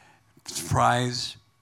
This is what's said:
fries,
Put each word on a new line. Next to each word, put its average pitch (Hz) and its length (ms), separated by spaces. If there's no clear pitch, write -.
fries, 123 920